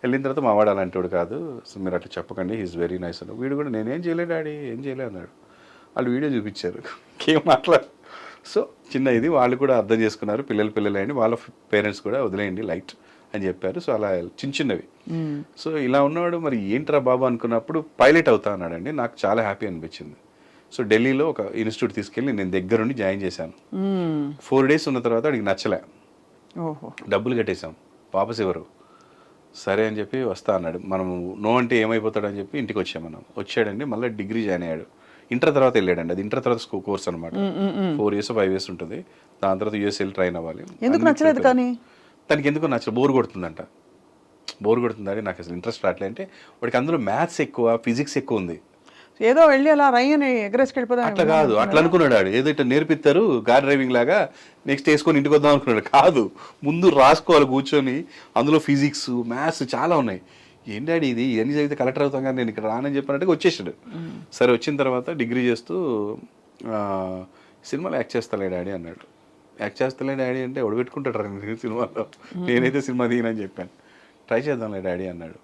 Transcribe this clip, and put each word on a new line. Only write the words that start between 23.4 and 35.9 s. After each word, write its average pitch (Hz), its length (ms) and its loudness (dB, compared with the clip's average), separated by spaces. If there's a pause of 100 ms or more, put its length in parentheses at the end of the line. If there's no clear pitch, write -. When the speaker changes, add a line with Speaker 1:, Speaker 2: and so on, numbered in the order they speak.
Speaker 2:
మ్మ్. 170 680 -2
Speaker 1:
ఫోర్ 135 260 2
డేస్ 156 200 2
ఉన్న 131 120 -2
తర్వాత 117 240 0
వాడికి 131 220 0
నచ్చలే. 95 340 -2 (800)
Speaker 2:
ఓహో. 151 320 -8 (180)
Speaker 1:
డబ్బులు 110 260 0
కట్టేశాం, 95 400 -4 (400)
వాపస్ 104 240 -2
ఇవ్వరు. - 400 -4 (760)
సరే 104 320 0
అని 107 100 -4
చెప్పి, 107 260 -4
"వస్తా" 104 320 -2
అన్నాడు. 87 300 -4
మనము 92 560 -4
no 113 160 2
అంటే 123 200 2
ఏమైపోతాడని 107 640 -2
చెప్పి 98 180 -8
ఇంటికి 104 220 -6
వచ్చాం 82 240 -6
మనం. 80 180 -14 (160)
వచ్చాడండి, 107 480 -4
మళ్ళీ 120 240 -4
డిగ్రీ 107 340 -6
జాయిన్ 90 200 -2
అయ్యాడు. 80 200 -6 (480)
ఇంటర్ 143 240 2
తర్వాత 131 180 4
వెళ్ళాడండి. 87 400 0